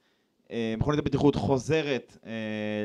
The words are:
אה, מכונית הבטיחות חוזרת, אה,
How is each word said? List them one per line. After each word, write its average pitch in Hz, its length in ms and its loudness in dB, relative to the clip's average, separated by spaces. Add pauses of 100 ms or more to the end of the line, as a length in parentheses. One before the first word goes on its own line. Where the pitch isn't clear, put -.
(520)
אה, 113 260 -2
מכונית 147 220 0
הבטיחות 139 360 4
חוזרת, 139 880 0
אה, 104 60 -14 (540)